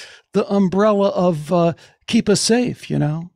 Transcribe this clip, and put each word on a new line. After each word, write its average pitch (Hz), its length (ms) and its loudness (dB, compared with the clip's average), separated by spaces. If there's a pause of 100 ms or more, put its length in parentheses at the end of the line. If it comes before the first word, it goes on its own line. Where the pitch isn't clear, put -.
(340)
the - 180 0
umbrella 202 580 2
of, 180 440 -2
uh, 170 200 2 (340)
"Keep 226 200 0
us 202 140 2
safe," - 480 -2
you 147 100 -2
know? 156 360 -4